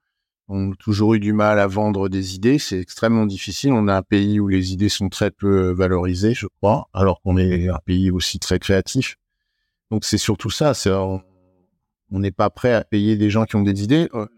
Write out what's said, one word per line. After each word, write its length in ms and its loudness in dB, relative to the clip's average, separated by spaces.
ont 260 -4
toujours 420 0
eu 40 2
du 140 -2
mal 260 2
à 80 4
vendre 420 -2
des 260 -4
idées. 240 2
C'est 200 -6
extrêmement 460 0
difficile. 480 -2
On 140 2
a 80 2
un 60 0
pays 380 0
où 80 0
les 260 0
idées 160 0
sont 200 -4
très 220 -2
peu, 380 0
euh, 40 0
valorisées, 600 0
je 140 -8
crois, 460 -2
alors 280 0
qu'on 160 2
est 320 2
un 160 -4
pays 260 2
aussi 260 -2
très 220 -2
créatif. 580 -2
Donc 140 -2
c'est 140 0
surtout 320 -2
ça, 240 0
c'est, 180 -2
on, 320 -2
on 80 -4
n'est 120 0
pas 180 0
prêt 240 0
à 100 2
payer 320 0
des 140 2
gens 160 2
qui 100 -4
ont 60 2
des 220 0
idées, 300 2
euh, 120 -6